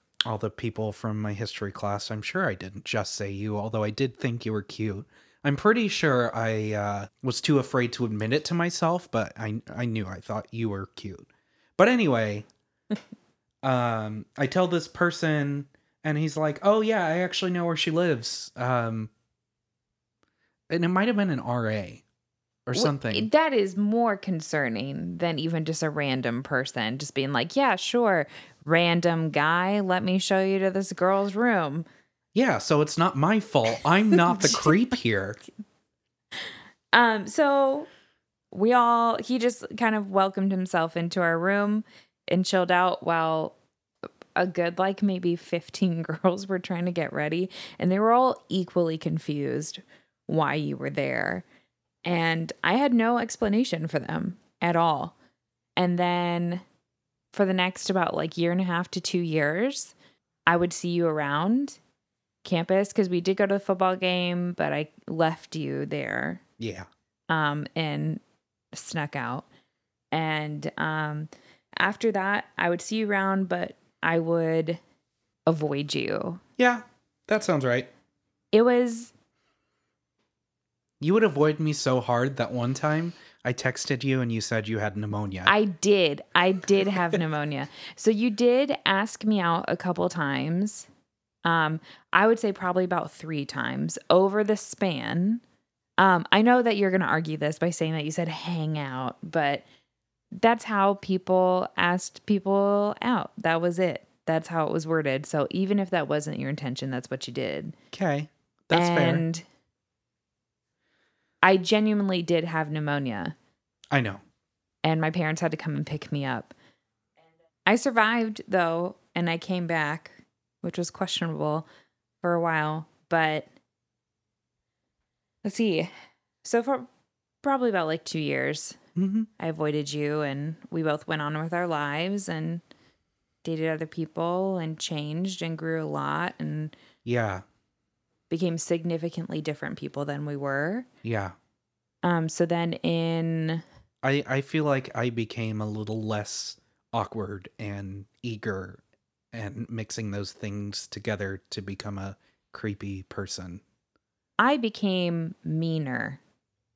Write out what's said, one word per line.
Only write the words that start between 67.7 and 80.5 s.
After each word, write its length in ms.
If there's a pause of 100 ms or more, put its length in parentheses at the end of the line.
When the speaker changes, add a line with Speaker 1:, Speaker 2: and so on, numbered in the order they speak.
Speaker 2:
and 440 (540)
snuck 420
out. 300 (640)
And, 680
um, 520 (480)
after 340
that, 340 (120)
I 120
would 120
see 160
you 120
around, 380
but 280 (260)
I 180
would 580 (680)
avoid 460
you. 480 (160)
Speaker 1:
Yeah, 240 (460)
that 180
sounds 180
right. 260 (600)
Speaker 2:
It 120
was 500 (1900)